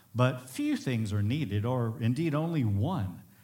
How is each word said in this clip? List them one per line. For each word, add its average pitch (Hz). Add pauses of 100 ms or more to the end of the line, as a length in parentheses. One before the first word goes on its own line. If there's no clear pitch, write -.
(160)
"But 123
few 294
things 110
are 104
needed, 104
or 120
indeed 131
only 160
one. 107 (200)